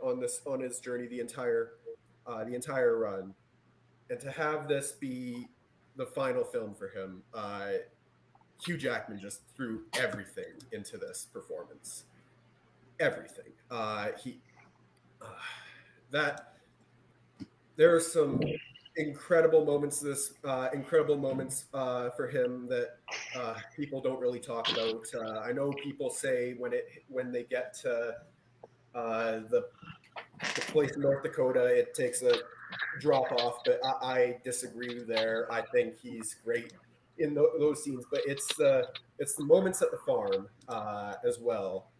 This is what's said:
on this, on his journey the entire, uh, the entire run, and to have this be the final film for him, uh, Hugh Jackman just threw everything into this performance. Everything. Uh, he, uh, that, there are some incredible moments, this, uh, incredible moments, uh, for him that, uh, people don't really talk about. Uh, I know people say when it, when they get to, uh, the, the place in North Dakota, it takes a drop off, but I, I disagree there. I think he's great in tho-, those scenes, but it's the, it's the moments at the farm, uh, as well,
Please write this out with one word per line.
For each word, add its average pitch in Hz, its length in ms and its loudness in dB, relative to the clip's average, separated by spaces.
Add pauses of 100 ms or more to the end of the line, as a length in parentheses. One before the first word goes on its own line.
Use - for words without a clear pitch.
on 127 180 0
this, 120 260 -4
on 135 140 -2
his 127 200 -6
journey 123 260 -6
the 120 140 -8
entire, 117 520 -2 (540)
uh, 110 180 -6
the 120 100 -6
entire 123 440 2
run, 98 340 -2 (800)
and 123 100 -6
to 139 100 -10
have 151 380 -2
this 139 240 0
be 123 540 -8 (500)
the 131 80 -6
final 127 400 0
film 110 300 -4
for 98 140 -12
him, 95 340 -10 (100)
uh, 101 380 -6 (920)
Hugh 170 140 -4
Jackman 120 440 -4
just 101 220 -12 (140)
threw 113 260 -6 (160)
everything - 540 -4 (200)
into 104 260 -10
this - 340 -10
performance. - 720 -12 (920)
Everything. - 540 -4 (180)
Uh, 113 380 -4 (120)
he, - 200 -12 (800)
uh, - 40 -18 (840)
that, 147 440 -2 (1200)
there 165 180 10
are 160 60 6
some 143 400 2 (560)
incredible 156 680 6
moments, 143 360 2
this, 143 340 -2 (100)
uh, 127 300 0
incredible 147 420 4
moments, 131 560 -2
uh, 123 380 -2
for 127 180 -4
him 123 400 0
that, 120 280 -2 (420)
uh, 113 160 -4 (220)
people 139 240 -6
don't 131 200 -2
really 123 200 0
talk 117 320 -4
about. 113 420 -2
Uh, 110 240 -4
I 113 140 -4
know 139 180 2
people 139 400 -4
say 123 480 0
when 120 140 -2
it, 120 160 -2 (200)
when 127 220 -4
they 123 140 -2
get 123 380 -4
to, 117 340 0 (800)
uh, 113 520 -2
the, 120 200 4 (720)
the - 220 -2
place 147 340 2
in 143 60 -2
North 139 200 4
Dakota, 127 440 2
it 123 280 4
takes 123 280 0
a 120 160 6 (600)
drop 135 300 6 (100)
off, - 240 0
but - 200 4
I, 127 280 0
I 123 300 4
disagree 120 640 -6
there. 113 460 2
I 110 100 0
think 113 400 2
he's 113 320 -8 (100)
great 117 280 -2 (460)
in 147 160 0
tho-, 156 260 6
those 151 240 2
scenes, 127 260 -6
but 139 160 0
it's 139 300 -2
the, 135 320 6 (320)
it's - 160 -2
the 147 80 -4
moments 180 380 6
at - 100 2
the 160 60 -6
farm, 101 500 0 (200)
uh, 104 460 -6 (100)
as 120 140 2
well, 98 600 -2